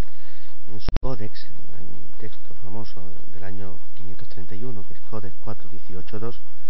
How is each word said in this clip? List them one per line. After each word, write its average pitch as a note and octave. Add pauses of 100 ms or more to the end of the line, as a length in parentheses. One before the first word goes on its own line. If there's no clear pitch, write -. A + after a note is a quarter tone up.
(720)
en G2
su G2+ (100)
Codex, B2 (320)
en G2+
un - (100)
texto - (100)
famoso G2 (320)
del F#2+
año F#2+ (180)
quinientos G2
treinta F#2+
y G#2
uno, B2+
que -
es -
Codex G2+
cuatro -
dieciocho F#2
dos, A#2 (300)